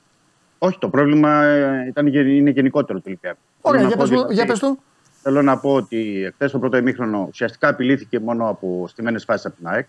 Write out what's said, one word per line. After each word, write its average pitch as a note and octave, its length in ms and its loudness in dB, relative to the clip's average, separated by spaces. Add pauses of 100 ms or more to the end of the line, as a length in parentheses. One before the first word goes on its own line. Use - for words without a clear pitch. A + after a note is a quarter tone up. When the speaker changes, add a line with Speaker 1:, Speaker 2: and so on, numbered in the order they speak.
(580)
Speaker 1:
Όχι, F#3 220 0
το A2 100 -2
πρόβλημα, D3 540 4
ε, C#3 440 2
ήταν D3 200 -2
γε-, C#3 180 2 (120)
είναι C#3+ 120 4
γενικότερο C3 480 0
του F2+ 100 -10
Ολυμπιακού. F2+ 300 -10 (240)
Speaker 2:
Ωραία, C#4 200 2
Speaker 1:
Θέλω - 120 4
Speaker 2:
για - 40 0
Speaker 1:
να - 40 0
Speaker 2:
πες - 100 2
Speaker 1:
πω, B3+ 40 4
Speaker 2:
μου, B3+ 120 2
Speaker 1:
δηλαδή, A#3+ 60 -2
Speaker 2:
για A3+ 120 2
πες A3+ 140 0
το. C4+ 180 0 (440)
Speaker 1:
θέλω C#3 200 2
να C#3 160 2
πω C#3 160 0
ότι G#2+ 520 -2
εχθές C3+ 240 -4
στο C3+ 100 -4
πρώτο B2 180 0
ημίχρονο A#2+ 520 -2
ουσιαστικά A#2 380 -4
απειλήθηκε B2+ 520 -2
μόνο A#2 300 -4
από F2+ 400 -6
στιμένες A2+ 340 -6
φάσεις G#2+ 220 -4
από - 100 -10
την E2 120 -14
αεκ. A2 220 -4